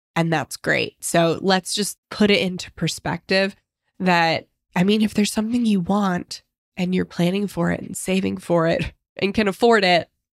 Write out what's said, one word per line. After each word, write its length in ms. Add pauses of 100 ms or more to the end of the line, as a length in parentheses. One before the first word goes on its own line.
(140)
and 180
that's 240
great. 440
So 400
let's 340
just 240 (120)
put 200
it 100
into 320
perspective 840 (420)
that, 480 (300)
I 80
mean, 180
if 120
there's 180
something 340
you 140
want 640 (340)
and 180
you're 100
planning 420
for 260
it 80
and 160
saving 420
for 300
it 240 (240)
and 180
can 140
afford 360
it, 240 (280)